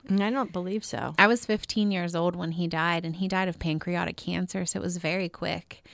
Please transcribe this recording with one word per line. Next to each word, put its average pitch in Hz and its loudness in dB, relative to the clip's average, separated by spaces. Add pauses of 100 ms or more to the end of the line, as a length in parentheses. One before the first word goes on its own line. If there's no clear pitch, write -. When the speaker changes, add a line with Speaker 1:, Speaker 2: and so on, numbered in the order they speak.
(100)
Speaker 1:
I 196 4
don't 247 0
believe 185 -2
so. 127 -6
Speaker 2:
I 196 10
was 233 2
fifteen 208 0
years 175 0
old 175 2
when 170 -4
he 170 0
died, 165 0
and 165 -4
he 185 0
died 185 2
of 170 -4
pancreatic 170 -2
cancer, 180 -4
so 190 -2
it - -4
was 175 -4
very 175 -2
quick. - -8